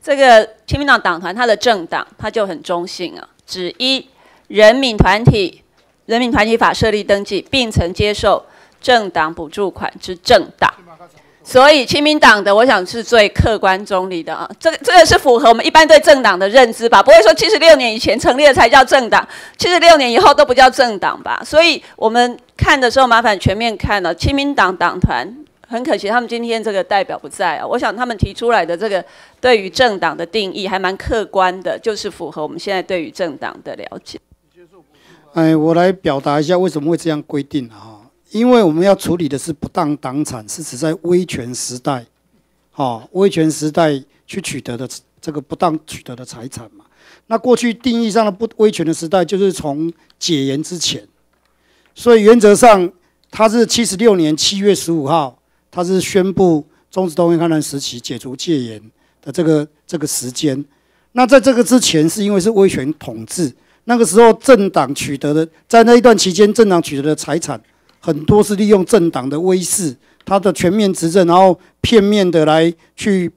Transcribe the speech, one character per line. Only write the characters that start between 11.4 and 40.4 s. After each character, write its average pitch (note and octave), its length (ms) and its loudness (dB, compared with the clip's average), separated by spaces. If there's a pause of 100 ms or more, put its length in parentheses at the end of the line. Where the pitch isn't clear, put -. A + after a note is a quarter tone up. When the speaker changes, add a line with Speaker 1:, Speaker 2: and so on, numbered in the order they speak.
Speaker 1:
所 C4 180 6
以 D4 160 4
亲 C#4+ 160 -4
民 D4+ 160 0
党 A3 280 4
的， G3+ 100 2
我 A3 100 4
想 G#3 220 0
是 A#3 160 -10
最 G#3+ 280 2
客 A3 280 -2
观 F#3+ 260 -2
中 F#3+ 240 -4
立 F3 140 -8
的 D#3+ 100 -12
啊， D#3 160 -10 (120)
这 D#4+ 100 0
个， D#4 140 -10
这 A#4 80 -2
个 F4 120 8
是 E4+ 140 2
符 B3 180 2
合 C4 120 2
我 A#3 40 6
们 A3+ 140 0
一 - 20 0
般 D#4+ 160 4
对 D4+ 140 6
政 D4 240 4
党 G3 160 0
的 F#3+ 100 -2
认 A#3 240 4
知 A3+ 160 -4
吧， G#3 140 6
不 - 80 4
会 E4 120 10
说 E4 120 6
七 - 160 -2
十 G#4+ 80 2
六 D#4+ 160 8
年 B3 180 0
以 G#3+ 60 -8
前 - 180 -2
成 B3 220 0
立 D4+ 60 2
的 C#4 100 6
才 A#3+ 140 4
叫 C4 160 6
政 B3+ 260 0
党， G3 160 2 (320)
七 - 80 -4
十 F4 140 0
六 E4 160 8
年 B3+ 160 0
以 A3+ 40 0
后 D4 160 6
都 D4 120 4
不 B3+ 100 0
叫 B3+ 160 6
政 A#3+ 300 -2
党 D3 240 -4
吧。 - 200 -6
所 D4+ 160 2
以 D#4+ 220 0 (140)
我 - 120 -2
们 A#3+ 300 0 (180)
看 D4+ 240 0
的 B3 80 2
时 C4 120 2
候， B3+ 80 6
麻 A#3 120 4
烦 A3 200 0
全 G3 160 -2
面 A3+ 200 -4
看 G3+ 240 -4
了， F3 140 -4
亲 - 180 -4
民 C#4 220 -2
党 F#3 220 0
党 E3+ 240 -2
团， C#3 280 -2 (380)
很 A#3+ 160 -8
可 B3+ 140 -4
惜 G3+ 100 -8
他 A#3 140 0
们 A3+ 80 -10
今 A#3 120 -8
天 A3+ 220 -6
这 G#3+ 100 -6
个 F#3+ 120 -4
代 G3+ 180 -2
表 D#3 160 -8
不 D3 100 -16
在 E3 300 -6
啊， - 80 -10
我 B2 100 -4
想 A3+ 200 -4
他 B3 100 -6
们 A#3 100 -8
提 G3 160 -6
出 A#3 200 -4
来 F#3+ 120 0
的 E3+ 120 -6
这 G#3 120 -8
个 F#3 160 -4 (360)
对 A#3+ 200 2
于 F#3+ 80 -10
政 G#3+ 300 0
党 D#3 180 -4
的 E3 80 -8
定 F#3+ 280 -6
义 F#3+ 160 -8
还 F#3 100 -4
蛮 F#3+ 180 -4
客 A3 280 -6
观 F#3 400 -2
的， E3+ 120 -6
就 G#3+ 200 -6
是 G#3 120 -12
符 E3 220 -14
合 D#3 100 -14
我 D3+ 60 -8
们 D3 140 -14
现 G3 120 -8
在 F#3 80 -4
对 F3 220 -6
于 C3 80 -12
政 E3 280 -8
党 - 260 -12
的 C3 100 -14
了 - 300 -16
解。 - 160 -18 (1120)
Speaker 2:
哎， D#3+ 240 2
我 D#3+ 180 0
来 F3+ 160 4
表 D#3 300 -4
达 D3 200 -2
一 D3+ 40 -2
下 F3+ 120 0
为 F#3 140 0
什 D3+ 100 -8
么 D3+ 120 -4
会 D#3+ 40 -2
这 E3 140 -6
样 D3+ 120 -6
规 C#3+ 200 -8
定 C3+ 280 -8
啊。 A2 260 -20 (360)
因 A3+ 160 -2
为 A#3+ 140 4
我 E3+ 80 2
们 E3+ 160 0
要 G3 80 4
处 F3+ 220 -4
理 E3+ 120 -6
的 C#3 80 -6
是 D#3 160 -10
不 - 180 -10
当 D3 260 -4
党 C#3 280 -8
产， A2 240 -12